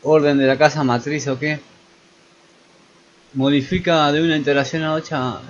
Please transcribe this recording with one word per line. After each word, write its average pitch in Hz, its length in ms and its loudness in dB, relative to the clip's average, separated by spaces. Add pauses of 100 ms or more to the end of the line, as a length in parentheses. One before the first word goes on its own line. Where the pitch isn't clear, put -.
orden 147 360 4
de 135 100 4
la 135 100 2
casa 147 280 2
matriz 131 420 -2
o 131 100 -4
qué, 151 220 -6 (1700)
modifica 143 800 0
de 156 100 0
una 160 140 0
instalación 143 460 -2
a 156 100 -2
otra, 127 560 -6